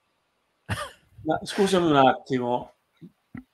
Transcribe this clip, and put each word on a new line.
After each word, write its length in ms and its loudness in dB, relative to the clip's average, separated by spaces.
Ma 200 -4
scusami 440 0
un 100 4
attimo, 760 0